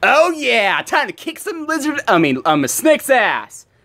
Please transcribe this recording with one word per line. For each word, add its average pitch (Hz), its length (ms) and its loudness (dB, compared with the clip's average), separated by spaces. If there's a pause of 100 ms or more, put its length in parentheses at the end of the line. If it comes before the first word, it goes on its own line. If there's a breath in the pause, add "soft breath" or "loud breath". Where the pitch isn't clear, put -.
Oh 285 260 4
yeah, 233 540 0
time 285 240 -2
to 185 60 -10
kick - 260 -12
some 330 260 -8
lizard, 294 420 -4
I 185 120 4
mean, 139 260 2
um, 151 180 2
a 127 40 -2
snake's - 420 0
ass. 190 560 0 (200)